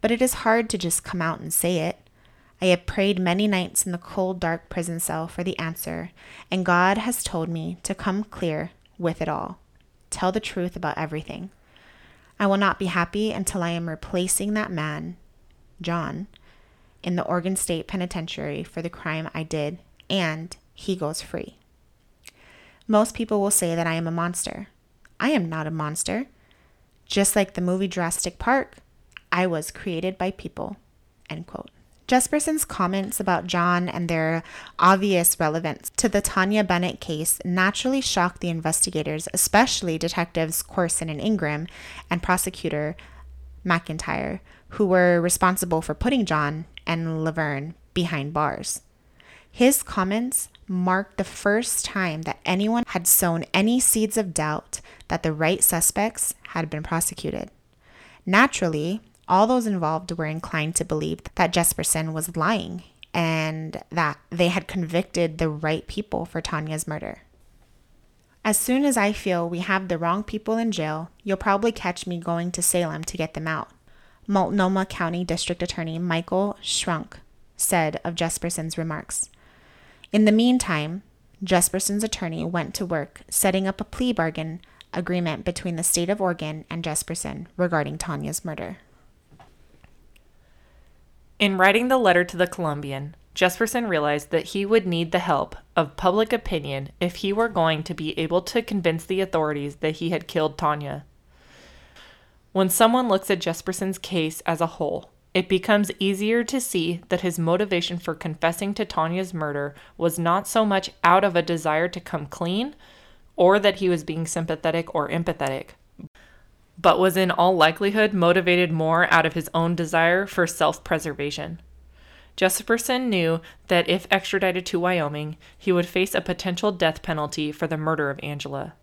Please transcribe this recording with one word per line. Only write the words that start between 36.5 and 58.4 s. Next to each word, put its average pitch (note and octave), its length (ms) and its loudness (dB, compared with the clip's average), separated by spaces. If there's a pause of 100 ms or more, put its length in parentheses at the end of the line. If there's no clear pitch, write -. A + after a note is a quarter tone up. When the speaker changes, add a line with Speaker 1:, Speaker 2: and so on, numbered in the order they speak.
Speaker 1:
Bennett F3+ 360 0
case D#3+ 460 -4
naturally G3 560 2
shocked F3+ 400 0
the F3+ 80 -2
investigators, D#3+ 840 -2
especially F#3 640 2
Detectives E3 640 -2
Corson E3+ 480 -2
and D3+ 120 -4
Ingram E3+ 460 0 (420)
and F3 120 0
Prosecutor D#3+ 760 -2 (680)
McIntyre, E3 760 -2 (280)
who - 160 2
were F3+ 360 6
responsible F3 600 2
for D3+ 120 -6
putting B3 320 0
John D#3 400 0 (200)
and E3 380 -2
Laverne D#3 500 -2 (200)
behind E3 400 -2
bars. - 480 -2 (680)
His C4+ 320 4
comments G#3 680 -2 (180)
marked F#3 500 0
the G3 60 -2
first - 640 0
time E3 380 -2
that D#3 220 -6
anyone G#3 420 2
had F3 200 -2
sown E3+ 460 4
any A3 260 4
seeds A3 380 2
of F#3+ 160 -2
doubt - 480 -2 (260)
that E3 160 -2
the D#3+ 100 0
right D#3+ 300 2
suspects - 680 0 (160)
had E3 200 -4
been D#3 140 -6
prosecuted. - 680 -4 (760)
Naturally, F#3 760 2 (260)